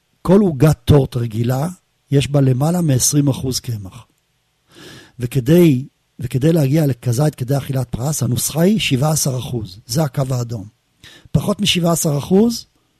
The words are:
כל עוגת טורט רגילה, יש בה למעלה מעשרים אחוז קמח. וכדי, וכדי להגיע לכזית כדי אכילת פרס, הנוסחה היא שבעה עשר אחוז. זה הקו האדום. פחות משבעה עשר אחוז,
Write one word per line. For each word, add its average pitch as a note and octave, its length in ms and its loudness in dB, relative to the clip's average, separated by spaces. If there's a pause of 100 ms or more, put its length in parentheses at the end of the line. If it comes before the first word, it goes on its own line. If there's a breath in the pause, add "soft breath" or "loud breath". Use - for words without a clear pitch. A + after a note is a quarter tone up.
(220)
כל F#3+ 180 4
עוגת D3+ 440 2
טורט C3+ 320 2
רגילה, A#2+ 520 -2 (420)
יש C#3 200 2
בה C#3+ 100 2
למעלה C#3 400 2
מעשרים C#3+ 480 2
אחוז C3 320 -4
קמח. G#2+ 460 -12 (1120 loud breath)
וכדי, C#3 680 2 (340)
וכדי C#3 320 0
להגיע D3+ 340 2
לכזית C3 480 -2
כדי B2+ 220 -4
אכילת C3 320 -6
פרס, C#3 340 -6
הנוסחה B2 380 -2
היא F#3+ 200 2
שבעה D3 320 0
עשר C#3 260 -2
אחוז. A#2 480 -10
זה D#3+ 160 -2
הקו D3 280 -4
האדום. A#2+ 340 -6 (680 loud breath)
פחות G3 280 0
משבעה F3 320 0
עשר D#3 260 0
אחוז, G#3+ 480 0 (340)